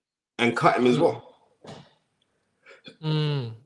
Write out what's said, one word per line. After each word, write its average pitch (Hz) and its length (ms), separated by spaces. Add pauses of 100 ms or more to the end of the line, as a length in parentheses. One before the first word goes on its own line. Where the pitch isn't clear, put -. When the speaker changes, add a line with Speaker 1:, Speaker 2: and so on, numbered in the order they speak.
(380)
Speaker 1:
And 117 180
cut 160 200
him 123 100
as 123 120
Speaker 2:
Mm. - 20
Speaker 1:
well. - 360 (1700)
Speaker 2:
Mm. 147 500 (140)